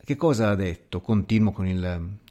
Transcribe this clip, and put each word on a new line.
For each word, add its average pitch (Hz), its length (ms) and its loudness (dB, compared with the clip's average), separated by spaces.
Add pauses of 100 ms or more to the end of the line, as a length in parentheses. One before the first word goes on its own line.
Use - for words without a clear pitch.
che 139 120 -4
cosa 117 340 2
ha 101 40 2
detto? 92 460 -4
Continuo 107 520 2
con 98 140 -4
il, 90 520 -4 (120)